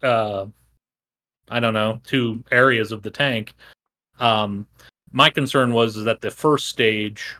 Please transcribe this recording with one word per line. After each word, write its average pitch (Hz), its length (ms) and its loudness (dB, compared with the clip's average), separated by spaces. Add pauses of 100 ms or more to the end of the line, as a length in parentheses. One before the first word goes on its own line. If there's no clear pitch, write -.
uh, 107 420 0 (1040)
I 120 100 -2
don't 117 140 2
know, 110 300 -2
two 117 480 -2
areas 123 400 4
of 107 120 -10
the 104 80 -10
tank. 123 420 -4 (680)
Um, 107 480 0 (440)
my 143 180 4
concern 131 440 0
was 113 240 2
is 107 80 -8
that 113 160 -2
the 101 100 -6
first 151 360 0
stage 107 720 -2